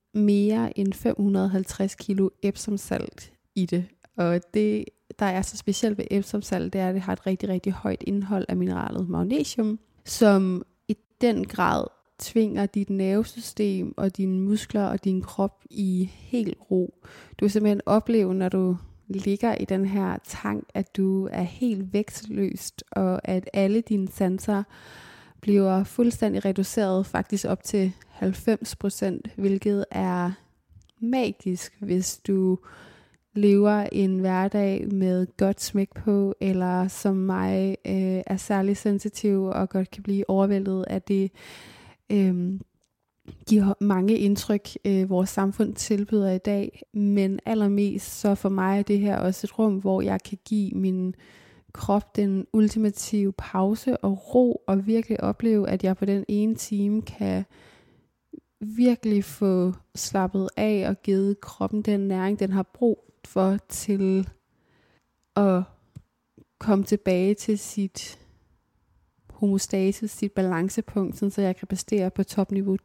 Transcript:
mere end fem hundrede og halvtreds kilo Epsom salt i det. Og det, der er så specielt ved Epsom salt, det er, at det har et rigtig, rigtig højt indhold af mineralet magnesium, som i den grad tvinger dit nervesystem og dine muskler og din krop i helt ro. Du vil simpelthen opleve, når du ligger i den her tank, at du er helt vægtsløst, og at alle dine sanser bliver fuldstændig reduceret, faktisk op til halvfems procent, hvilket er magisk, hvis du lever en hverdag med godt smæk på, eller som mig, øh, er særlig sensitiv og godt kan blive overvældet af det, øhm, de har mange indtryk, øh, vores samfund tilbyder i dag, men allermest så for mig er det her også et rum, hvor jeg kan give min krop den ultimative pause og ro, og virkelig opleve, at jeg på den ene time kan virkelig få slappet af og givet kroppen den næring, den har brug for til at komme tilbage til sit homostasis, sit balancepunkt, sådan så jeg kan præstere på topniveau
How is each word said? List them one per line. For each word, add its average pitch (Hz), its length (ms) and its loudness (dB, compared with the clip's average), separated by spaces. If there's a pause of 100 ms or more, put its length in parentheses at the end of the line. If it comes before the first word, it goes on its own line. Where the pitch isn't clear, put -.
(140)
mere 208 640 2
end 196 140 0
fem - 260 -2
hundrede 196 260 2
og 190 60 2
halvtreds 196 440 -2
kilo 196 340 -2 (140)
Epsom 202 340 -2
salt - 560 -8 (220)
i 185 120 0
det. 175 180 -2 (320)
Og 175 240 0 (140)
det, 214 300 0 (340)
der 208 80 0
er 185 160 0
så - 140 -8
specielt 208 420 -2
ved - 120 -4
Epsom 202 320 -2
salt, 180 300 -4
det 190 80 -2
er, 185 80 0
at 185 60 -2
det 190 80 -2
har 185 100 -4
et - 140 -6
rigtig, 190 220 -2
rigtig 185 240 -2
højt - 340 -4
indhold 196 420 -2
af 180 80 -2
mineralet 180 520 -4
magnesium, 214 720 -2 (260)
som 190 580 4 (260)
i 214 80 -2 (240)
den 214 240 2
grad 80 400 0 (340)
tvinger 208 480 0
dit 202 240 -2
nervesystem 196 1080 -2
og 190 200 -2
dine 190 240 0
muskler 208 440 0
og 190 200 -2
din 185 180 0
krop - 480 -4
i 185 440 0
helt - 440 -4 (120)
ro. 185 240 0 (460)
Du - 40 0
vil 208 60 4
simpelthen 208 360 2
opleve, 214 480 2
når 185 140 0
du 185 280 2 (320)
ligger 196 460 0
i - 100 -4
den 196 200 0
her 190 400 -2
tank, - 400 -6 (100)
at - 220 -4
du 190 360 0
er 180 100 -2
helt 190 500 -4
vægtsløst, 208 960 -4
og 185 380 -2
at 185 240 -2
alle 202 280 2
dine 196 280 -2
sanser 196 540 -2 (800)
bliver 196 440 4
fuldstændig 214 600 0
reduceret, 190 640 0
faktisk 190 420 -4
op - 160 -2
til 190 280 0 (160)
halvfems - 680 -2
procent, 196 600 -4
hvilket 196 540 0
er 180 420 -2 (680)
magisk, 226 800 -2
hvis 185 360 -2
du 185 420 2 (760)
lever 208 580 4
en 190 260 2
hverdag 190 760 0
med 185 340 2 (100)
godt 196 240 0
smæk - 340 -2
på, 202 460 0
eller 185 480 0
som 190 280 -2
mig, 190 600 0 (100)
øh, 190 400 0
er 190 100 -2
særlig 196 400 0
sensitiv 202 640 0
og 190 260 -2
godt 190 220 -2
kan - 120 -16
blive 196 280 -2
overvældet 190 580 2
af 190 140 -4
det, 196 280 0 (840)
øhm, 185 480 0 (920)
de 214 100 8
har 196 200 2
mange 202 380 2
indtryk, 202 500 0 (160)
øh, 190 260 2
vores 190 180 2
samfund 202 460 -2
tilbyder 202 580 0
i 185 60 0
dag, 202 440 -4 (120)
men 202 520 2
allermest 202 760 0
så 202 140 2
for 202 140 -2
mig 190 300 2
er 202 40 0
det 202 160 2
her 202 200 0
også 185 280 -2
et - 120 -8
rum, 214 200 4
hvor 190 220 0
jeg 196 220 -2
kan - 220 -12
give 208 300 0
min 185 400 0 (640)
krop - 400 -2
den 196 360 0
ultimative 208 800 2
pause 202 640 0
og 196 380 -4
ro, 247 320 4
og 196 200 2
virkelig 220 340 0
opleve, 208 480 2
at 185 160 -2
jeg 185 120 2
på - 80 -4
den 196 240 0
ene 208 260 0
time 208 480 -2
kan 196 420 -4 (1160)
virkelig 214 640 2
få 185 480 0 (220)
slappet 190 640 -2
af 208 320 0
og 196 140 -4
givet 196 380 2
kroppen 208 420 -6
den 208 180 0
næring, 196 380 0
den 190 140 0
har 190 100 2
brug - 420 0 (200)
for 190 320 2 (120)
til 95 600 0 (1080)
at 190 260 4 (960)
komme 196 260 2
tilbage 190 500 2
til 208 240 -2
sit - 600 -8 (1120)
homostasis, 196 800 0
sit - 220 -4
balancepunkt, 185 840 -2
sådan 202 140 0
så 202 120 -2
jeg 185 140 0
kan - 120 -14
præstere 190 420 0
på - 120 -2
topniveau 196 640 0